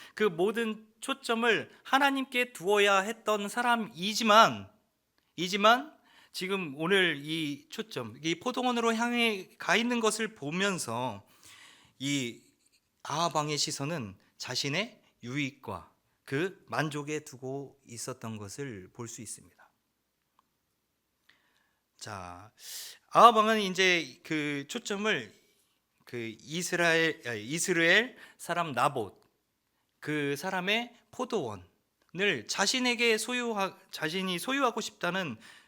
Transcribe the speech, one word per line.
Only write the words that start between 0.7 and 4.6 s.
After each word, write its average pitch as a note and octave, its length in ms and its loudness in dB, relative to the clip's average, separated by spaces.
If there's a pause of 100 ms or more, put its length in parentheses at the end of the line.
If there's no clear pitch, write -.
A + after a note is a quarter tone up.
초점을 A3+ 680 0 (140)
하나님께 C4 720 2
두어야 G3+ 460 4
했던 G3+ 500 -2
사람이지만, G#3 1200 4 (680)